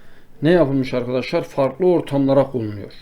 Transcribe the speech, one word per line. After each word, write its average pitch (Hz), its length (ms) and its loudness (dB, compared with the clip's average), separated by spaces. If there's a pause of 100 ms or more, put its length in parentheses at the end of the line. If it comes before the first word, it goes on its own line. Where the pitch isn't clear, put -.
(440)
ne 151 80 4
yapılmış 135 440 2
arkadaşlar? 127 480 -2
Farklı 139 440 -2
ortamlara 139 580 2
konuluyor. 107 580 -8